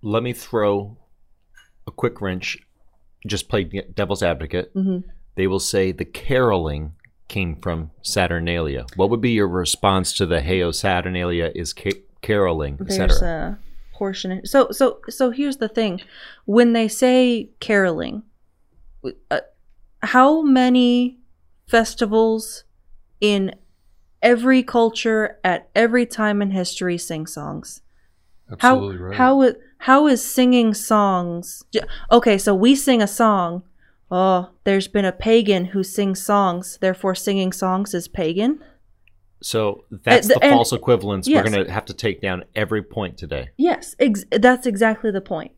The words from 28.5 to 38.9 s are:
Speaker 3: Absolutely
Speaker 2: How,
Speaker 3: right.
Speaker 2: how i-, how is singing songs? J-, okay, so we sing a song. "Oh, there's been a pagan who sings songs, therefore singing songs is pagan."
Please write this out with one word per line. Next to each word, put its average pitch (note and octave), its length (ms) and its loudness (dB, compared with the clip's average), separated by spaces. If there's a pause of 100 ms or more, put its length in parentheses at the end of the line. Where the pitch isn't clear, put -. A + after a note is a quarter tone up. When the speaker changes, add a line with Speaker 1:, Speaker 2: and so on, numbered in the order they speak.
Speaker 3:
Absolutely A#3+ 480 0
Speaker 2:
How, - 60 -12
Speaker 3:
right. - 120 -10
Speaker 2:
how C4+ 260 4
i-, B3+ 120 4 (240)
how C#4+ 280 4
is C4+ 160 2
singing B3 520 2
songs? F3+ 1000 -2
J-, G#3+ 80 -2 (300)
okay, A#3+ 260 6
so G3+ 180 0
we A3+ 200 4
sing C4+ 260 2
a G3+ 60 2
song. G3 560 0 (480)
"Oh, F#3 400 0 (140)
there's G3 240 0
been G3+ 180 0
a F#3 60 0
pagan G#3 540 2
who F#3+ 160 -4
sings G3 400 -4
songs, F#3+ 600 0
therefore F#3 320 0
singing F#3+ 360 -2
songs F#3 440 -4
is E3+ 140 -6
pagan." G3 540 -2 (800)